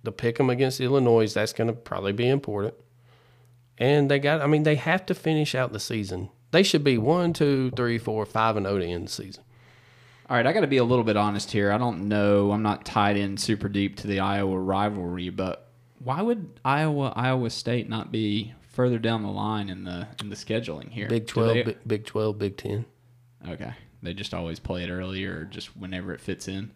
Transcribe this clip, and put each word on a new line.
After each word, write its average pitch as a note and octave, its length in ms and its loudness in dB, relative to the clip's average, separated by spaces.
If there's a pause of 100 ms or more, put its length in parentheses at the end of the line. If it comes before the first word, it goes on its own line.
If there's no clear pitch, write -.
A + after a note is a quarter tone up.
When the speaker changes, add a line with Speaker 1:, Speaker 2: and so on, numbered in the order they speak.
Speaker 1:
The A2+ 80 -6
pick A#2 300 -2
'em C3 100 4
against C3 300 2
Illinois, A#2+ 520 6
that's G#2+ 200 0
gonna A2+ 200 0
probably G2 400 -4
be A#2+ 160 2
important. A2 460 0 (1040)
And C#3+ 320 4
they C#3+ 80 4
got, D3 220 2
I C#3+ 80 2
mean, D3+ 160 4
they D3+ 120 6
have F3+ 300 0
to F#3 80 -2
finish D#3 400 0
out B2+ 180 -2
the A2 80 -8
season. G2 500 -6 (200)
They F#3 140 6
should E3 180 2
be C3+ 160 4
one, E3+ 340 2
two, C3+ 440 2
three, A#2+ 220 0
four, A2 280 -2
five A2 300 2
and G2+ 100 0
oh G2+ 120 0
to F#2 60 0
end F2 220 -4
the - 60 -10
season. F#2+ 320 -12 (840)
Speaker 2:
All B2+ 80 0
right, A#2+ 100 4
I D3+ 60 4
gotta G3 140 4
be C3+ 120 4
a B2 60 6
little A#2+ 200 4
bit G#2+ 120 2
honest G#2 360 0
here. G2+ 180 2
I G#2 80 2
don't G#2 300 -2
know. G2+ 420 4
I'm G#2+ 120 2
not G#2 220 0
tied G#2 320 2
in G2 200 -2
super G2+ 320 -2
deep G2+ 300 0
to G#2 100 -8
the G2 100 0
Iowa G2 400 0
rivalry, F#2 720 -2
but F#2 340 -6 (340)
why C3+ 240 -4
would A3 260 -2 (160)
Iowa, C#3+ 520 2
Iowa B2+ 340 0
State A#2+ 380 -2
not A2 240 -6
be A2 400 -2 (180)
further B2 280 2
down A2+ 240 0
the G2+ 80 -6
line G#2 380 -4
in F#2+ 160 -10
the, F2+ 220 -8 (140)
in G#2 80 -8
the G2+ 80 -10
scheduling A2 540 -6
here? A2 180 -8
Speaker 1:
Big A2+ 180 0
Speaker 2:
Do - 60 -12
Speaker 1:
twelve, A2+ 220 4
Speaker 2:
they A#2+ 80 2
Speaker 1:
Bi-, A2+ 140 -2 (100)
Big G#2+ 200 -2
twelve, G#2+ 320 -2
Big G2+ 180 -2
ten. A2+ 280 -4 (640)
Speaker 2:
Okay. - 240 -10 (300)
They F2 120 -6
just G2 200 -8
always E2 260 -6
play F2+ 240 -6
it F#2 60 -6
earlier F#2 500 -6
or D#2 40 -8
just - 320 -14
whenever F#2 360 -8
it - 80 -10
fits - 280 -8
in? G2 280 -8